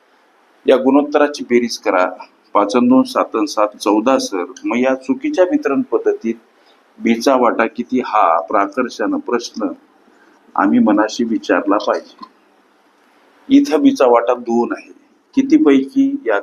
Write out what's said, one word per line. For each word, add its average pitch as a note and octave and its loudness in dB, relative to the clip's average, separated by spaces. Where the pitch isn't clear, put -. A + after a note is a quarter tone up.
या C3 4
गुणोत्तराची C#3+ 0
बेरीज A#2+ 0
करा, F#2 0
पाच G2+ 0
आणि B2 2
दोन, C3 4
सात - -4
आणि G#2+ -2
सात, G#2+ -2
चौदा A2 0
सर. F2+ -4
मग A2+ -2
या C3 0
चुकीच्या D3 -2
वितरण D3 0
पद्धतीत A2+ -2
बीचा A#2 0
वाटा A#2 0
किती, A#2+ -4
हा E2+ 0
प्राकर्षानं G#2 -4
प्रश्न A2+ -6
आम्ही G#2+ 2
मनाशी G#2+ 0
विचारला G2 -2
पाहिजे. - -6
इथं C#3+ 4
बीचा C3+ 4
वाटा A#2+ 2
दोन A#2 -2
आहे. - -20
कितीपैकी? C#3 2
या G#2 0